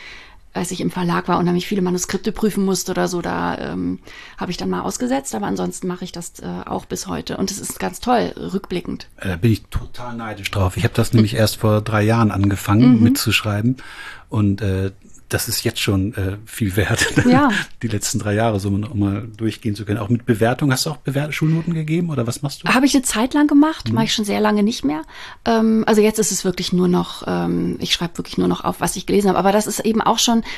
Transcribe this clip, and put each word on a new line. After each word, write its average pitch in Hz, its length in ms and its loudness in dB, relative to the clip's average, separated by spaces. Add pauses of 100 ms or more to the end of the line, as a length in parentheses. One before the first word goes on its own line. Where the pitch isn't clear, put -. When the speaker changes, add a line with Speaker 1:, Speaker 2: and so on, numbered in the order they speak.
(540)
Speaker 1:
als 175 180 -4
ich 175 80 -8
im 170 100 -2
Verlag 175 380 -2
war 175 100 2
und 175 80 2
dann 175 80 2
mich 175 140 -2
viele 196 140 0
Manuskripte 180 500 -2
prüfen 208 320 0
musste 190 260 0
oder 180 160 0
so, 175 160 -4
da, 175 360 -4
ähm, 180 420 -6 (380)
habe 185 120 -6
ich 175 60 -6
dann 190 140 -6
mal 185 100 -2
ausgesetzt, 247 540 -4
aber 208 120 -4
ansonsten 185 400 -4
mache 180 180 -6
ich 180 80 -12
das, - 280 -14
äh, - 60 -12 (200)
auch - 200 -8
bis 185 200 -8
heute - 300 -8
und 190 140 -8
es 196 100 -8
ist - 180 -10
ganz 185 220 -6
toll, 226 360 0
rückblickend. - 680 -8 (120)
Speaker 2:
Äh, - 100 -8
da 90 80 -4
bin 110 160 2
ich 98 180 0
total - 460 -8
neidisch 107 340 -10
drauf. 95 260 0
Ich - 80 0
habe 117 100 0
das - 180 2
nämlich 110 220 4
erst 107 240 2
vor 107 240 2
drei 107 200 0
Jahren 110 300 4
angefangen 101 640 4
Speaker 1:
Mhm. 107 80 6
Speaker 2:
mitzuschreiben 113 720 2 (540)
und, 101 320 2
äh, 95 280 0 (400)
das - 160 -2
ist - 160 -4
jetzt 120 180 -2
schon, 95 340 0
äh, 98 320 -4
viel 98 300 -4
wert, 104 300 2 (100)
<laughs> - 140 4
Speaker 1:
Ja. 262 200 6 (320)
Speaker 2:
die 120 60 -4
letzten 101 300 -4
drei 101 140 -2
Jahre 107 280 2
so 101 100 -2
noch 104 240 -2
mal 101 420 0
durchgehen 110 380 -4
zu 107 100 -8
können. 101 140 -2
Auch 107 100 -6
mit 120 160 2
Bewertung. 120 480 2
Hast - 140 0
du 160 40 -2
auch 147 60 -8
Bewert-, 143 380 -4
Schulnoten 160 400 0
gegeben 160 340 0
oder 127 180 -2
was 117 140 -4
machst - 240 -6
du? - 80 -2
Speaker 1:
Habe 262 140 4
ich 269 80 4
eine - 80 4
Zeit 240 320 0
lang 294 120 6
gemacht, 302 440 4
Speaker 2:
Mhm. 214 60 2
Speaker 1:
mache 226 100 4
ich - 80 -2
schon 220 100 -2
sehr 202 160 0
lange 208 220 4
nicht 233 240 0
mehr. 302 160 -2 (420)
Ähm, 220 420 4
also 214 140 6
jetzt 214 180 4
ist 214 140 2
es 196 140 -4
wirklich 180 260 -2
nur 180 160 4
noch, 175 380 0
ähm, 175 520 -2
ich - 140 -2
schreibe - 240 -4
wirklich - 220 -6
nur 180 100 2
noch 170 160 -2
auf, - 160 -4
was - 160 -2
ich 185 80 -10
gelesen 202 240 4
habe. 185 100 4
Aber 190 140 4
das 214 140 2
ist - 140 -4
eben 220 200 2
auch 220 180 2
schon, 233 260 2 (140)